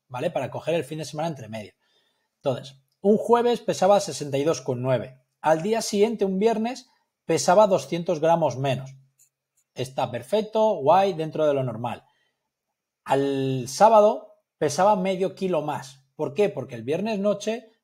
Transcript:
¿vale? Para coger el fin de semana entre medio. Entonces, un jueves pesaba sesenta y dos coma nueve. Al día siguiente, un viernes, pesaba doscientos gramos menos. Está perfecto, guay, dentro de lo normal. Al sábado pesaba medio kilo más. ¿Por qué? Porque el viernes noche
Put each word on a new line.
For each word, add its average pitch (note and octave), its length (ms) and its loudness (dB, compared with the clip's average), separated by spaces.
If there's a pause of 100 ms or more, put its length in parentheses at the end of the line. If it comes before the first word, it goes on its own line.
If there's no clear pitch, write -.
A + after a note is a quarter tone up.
¿vale? C3 200 -6
Para C#3 220 -4
coger D3+ 240 -4
el E3 80 -2
fin D#3 140 -10
de D#3 80 -10
semana D#3 240 -6
entre C3 180 -12
medio. G#2+ 240 -12 (680)
Entonces, - 400 -6 (180)
un G3+ 180 4
jueves A#3 440 2
pesaba F#3+ 400 2
sesenta C#3+ 360 -6
y C#3+ 60 -2
dos D#3 160 0
coma B2 220 -6
nueve. B2+ 400 -4 (180)
Al D#3+ 220 0
día G#3+ 200 -2
siguiente, G#3+ 440 0
un F#3+ 120 -2
viernes, A3 520 -2 (340)
pesaba F3+ 440 4
doscientos E3+ 520 -2
gramos D#3+ 380 2
menos. C3+ 360 -4 (800)
Está C3+ 380 -6
perfecto, G#3+ 640 0
guay, F3 380 4
dentro D#3 340 -2
de C#3+ 60 2
lo C3+ 100 0
normal. A2+ 400 -8 (1040)
Al C3+ 640 0
sábado A3 640 4 (280)
pesaba F#3 360 2
medio F#3 400 -2
kilo F3+ 260 -2
más. - 440 -10 (100)
¿Por C#3+ 180 -6
qué? G3+ 140 2
Porque B2+ 280 -8
el A2+ 80 -12
viernes F#3+ 360 -4
noche G#3 500 -4 (140)